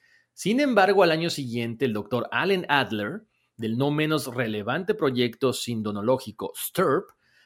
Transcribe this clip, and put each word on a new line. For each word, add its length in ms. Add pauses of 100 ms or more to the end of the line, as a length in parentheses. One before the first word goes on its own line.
(340)
Sin 260
embargo, 420
al 100
año 180
siguiente, 560
el 80
doctor 380
Allen 360
Adler, 540 (340)
del 200
no 140
menos 380
relevante 640
proyecto 580
sindonológico 1040
stirp, 540 (360)